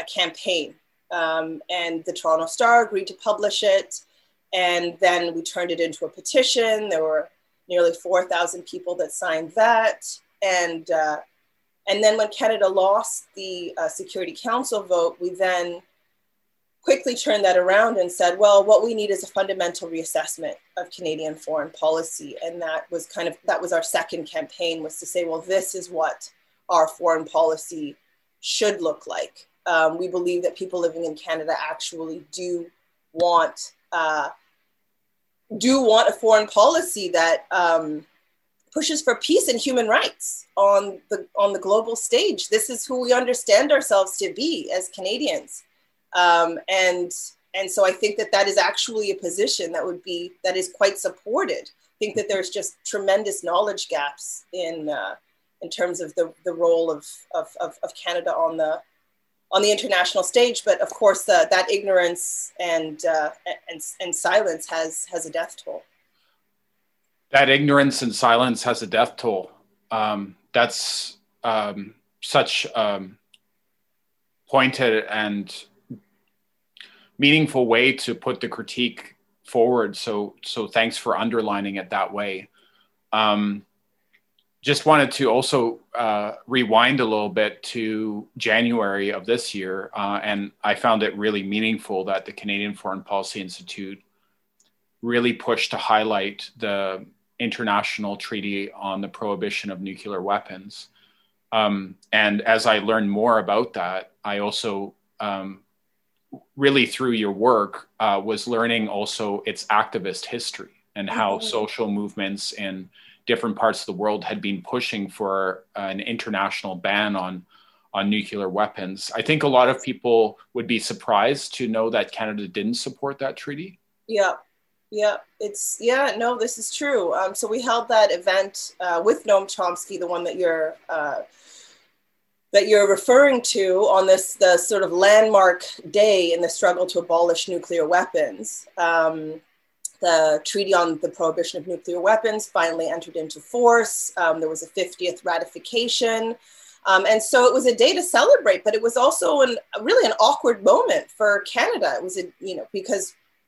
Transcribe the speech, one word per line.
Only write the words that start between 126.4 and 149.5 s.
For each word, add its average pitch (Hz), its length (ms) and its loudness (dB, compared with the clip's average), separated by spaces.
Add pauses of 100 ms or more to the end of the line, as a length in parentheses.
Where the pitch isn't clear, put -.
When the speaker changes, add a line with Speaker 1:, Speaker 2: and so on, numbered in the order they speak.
Speaker 1:
is - 180 -10
true. 269 380 -2
Um, 190 220 -2
so - 120 -4
we 226 140 -4
held 240 280 -2
that 220 220 6
event, 190 720 -2
uh, 175 240 0
with 226 200 2
Noam 202 220 4
Chomsky, 180 540 -6
the 175 60 -4
one 175 180 -4
that 175 120 -6
you're, 165 400 0 (120)
uh, 147 320 -4 (1300)
that 202 120 6
you're 202 220 6
referring 247 540 6
to, 190 380 2
on 190 260 4
this, 185 300 4
the 180 200 6
sort 196 260 0
of 170 80 -2
landmark 196 760 6 (260)
day 190 420 4
in 170 80 0
the 170 80 0
struggle 180 380 2
to 175 120 -4
abolish 170 480 2
nuclear 170 400 -2
weapons. 156 800 -2 (120)
Um, 160 640 0 (580)
the 160 460 4
Treaty 196 260 -2
on 165 280 4
the 175 80 -2
Prohibition 165 520 -4
of 160 60 -14
Nuclear 175 340 -6
Weapons 214 460 0
finally 165 420 -2
entered 165 280 -8
into 156 240 -8
force. 233 760 2
Um, 165 220 2
there 160 100 -2
was 156 140 -8
a 165 60 -14
fiftieth 175 560 -6
ratification. 226 1120 -2 (500)
Um, 190 180 6
and 220 160 4
so 247 260 4
it 226 60 6
was 247 140 2
a 233 80 6
day 269 200 6
to 359 80 -2
celebrate, 285 600 4
but 214 120 2
it 220 60 -2
was 233 160 -2
also 294 440 2
an, 247 180 4 (240)